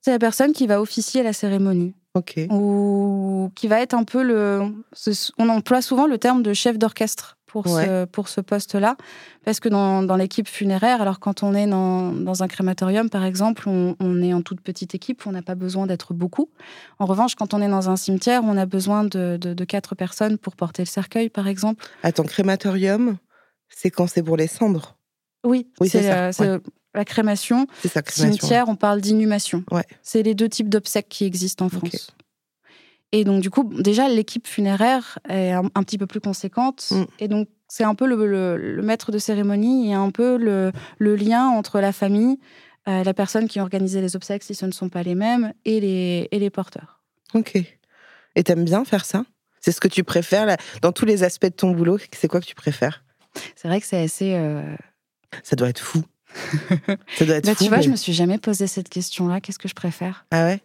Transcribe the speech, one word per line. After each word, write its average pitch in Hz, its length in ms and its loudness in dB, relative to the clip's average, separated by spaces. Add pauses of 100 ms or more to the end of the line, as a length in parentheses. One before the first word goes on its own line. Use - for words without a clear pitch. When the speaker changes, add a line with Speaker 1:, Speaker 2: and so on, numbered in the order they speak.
Speaker 1:
C'est 269 100 2
la 240 80 2
personne 247 340 2
qui 262 140 0
va 202 140 2
officier 226 420 -2
la 220 100 0
cérémonie. 196 600 0 (220)
Speaker 2:
Ok. 175 240 -4 (100)
Speaker 1:
Ou 202 1040 0
qui - 120 -4
va 214 140 4
être 254 120 -2
un 233 100 2
peu 254 200 0
le, 208 380 2 (320)
ce, - 440 -4
on 226 120 4
emploie 226 320 2
souvent 269 260 2
le 262 100 2
terme 247 260 2
de 208 100 0
chef 226 240 0
d'orchestre - 680 -2
pour 208 220 -6
Speaker 2:
Ouais. 165 180 2
Speaker 1:
ce, 185 200 0
pour 190 240 -8
ce - 120 -4
poste-là. 208 540 0 (480)
Parce 220 160 -2
que 240 100 0
dans, 196 340 2
dans 185 120 2
l'équipe 190 320 -2
funéraire, 208 540 2
alors 190 180 -2
quand 202 240 -4
on 196 100 2
est 202 140 2
dans, 185 440 0
dans 185 320 -4
un 185 40 -2
crématorium, 190 640 0
par 190 160 -2
exemple, 202 420 -2
on, 180 320 0
on 180 220 0
est 180 120 2
en 175 80 0
toute 180 200 -10
petite 185 340 -10
équipe, - 320 -8
on 196 40 -6
n'a 180 100 -6
pas 185 140 -8
besoin 185 320 -4
d'être 180 260 -6
beaucoup. 175 360 -2 (500)
En 202 60 0
revanche, 202 300 0
quand 208 180 -4
on 208 80 0
est 202 80 0
dans 190 200 0
un 185 60 2
cimetière, 196 480 0
on 208 140 2
a 190 80 2
besoin 196 380 0
de, 185 360 -2
de, 175 140 -6
de 180 120 -4
quatre 196 300 -6
personnes 214 420 -2
pour - 180 -10
porter 180 280 -4
le 170 40 -4
cercueil, 226 420 -2
par 196 180 -4
exemple. 202 380 -2 (180)
Speaker 2:
Attends, 165 200 0
crématorium, 196 960 0 (500)
c'est - 240 -4
quand 180 160 0
c'est 175 160 0
pour 160 140 0
les 160 100 2
cendres ? 190 480 -2 (500)
Speaker 1:
Oui, 247 220 2 (120)
Speaker 2:
Oui, 185 100 4
Speaker 1:
c'est, 208 120 4
Speaker 2:
c'est 202 80 2
ça, 185 160 4
Speaker 1:
euh, 185 80 -2
c'est 202 180 2
Speaker 2:
ouais. 185 80 -2 (340)
Speaker 1:
la 202 120 -2
crémation. 220 600 0 (160)
Speaker 2:
C'est 185 60 -2
ça, 156 160 0
crémation, - 340 2
Speaker 1:
Cimetière, 240 300 4
Speaker 2:
ouais. 220 60 0
Speaker 1:
on - 20 0
parle 208 260 2
d'inhumation. 208 680 2
Speaker 2:
Ouais. 175 140 0 (180)
Speaker 1:
C'est - 180 0
les 214 140 2
deux 220 140 2
types 214 200 -2
d'obsèques 208 400 0
qui - 160 -4
existent 185 400 -2
en - 40 0
Speaker 2:
Ok. 180 80 -6 (100)
Speaker 1:
France. - 240 -10 (1000)
Et 214 120 4
donc, 196 180 2
du 190 80 -2
coup, 269 140 0
déjà, 214 440 2
l'équipe 233 400 0
funéraire 214 680 0 (120)
est 185 220 0
un, 180 120 0 (100)
un 196 100 0
petit 202 140 -4
peu 196 80 -4
plus 208 140 -8
conséquente. 220 720 -4
Speaker 2:
Mm. 190 120 0 (160)
Speaker 1:
Et 214 80 -4
donc, 208 200 0 (200)
c'est - 180 -4
un 214 100 2
peu 254 100 0
le, 220 220 2
le, 185 300 0
le - 260 -4
maître 220 280 -2
de 208 60 -2
cérémonie 208 720 0
et 202 40 0
un 196 180 0
peu 247 260 2
le, 196 340 2 (280)
le 208 160 4
lien 226 320 2
entre 214 320 0
la 196 120 2
famille, 208 460 2 (500)
euh, 190 160 0
la 190 120 0
personne 220 320 0
qui 202 140 -6
organisait 190 400 -2
les 185 140 -4
obsèques, 202 280 -8
si 208 100 -12
ce 196 120 -8
ne 190 60 -2
sont 185 180 -6
pas 175 140 -6
les 175 120 -2
mêmes, 220 380 0 (120)
et 220 140 2
les, 185 520 0
et 208 60 -2
les 202 140 0
porteurs. - 500 -10 (320)
Speaker 2:
Ok. 220 220 0 (800)
Et - 80 4
t'aimes 170 220 4
bien 196 200 2
faire 196 200 0
ça ? 208 180 -2 (380)
C'est 175 100 4
ce - 100 -2
que 190 60 2
tu 185 160 2
préfères, 185 420 2
là, 190 120 4 (240)
dans 170 100 4
tous - 140 0
les 202 180 4
aspects 180 220 2
de 185 40 4
ton 180 220 2
boulot, 170 260 2 (180)
c'est - 120 0
quoi 175 140 2
que - 40 -14
tu - 100 -18
préfères ? - 480 -2 (520)
Speaker 1:
C'est - 140 -10
vrai 196 120 2
que - 60 -14
c'est 180 160 0
assez... 190 320 -2
Euh, 151 260 -2 (800)
Speaker 2:
Ça - 140 0
doit 123 140 2
être 123 100 -4
fou. - 240 -2 (300)
Speaker 1:
<laughs> - 840 -4
Speaker 2:
Ça 165 80 2
doit 156 120 4
être 151 80 -2
Speaker 1:
Bah, 208 100 4
Speaker 2:
fou, - 80 2
Speaker 1:
tu 208 60 4
vois, 220 80 6
Speaker 2:
mais 294 60 6
Speaker 1:
je 277 60 6
me 254 60 4
suis 185 180 -2
jamais 175 240 2
posé 202 300 -2
cette 185 220 -6
question-là. 180 520 -2
Qu'est-ce - 180 -12
que - 80 -10
je - 60 -8
préfère ? 180 580 -6
Speaker 2:
Ah 165 140 4
ouais ? 196 200 0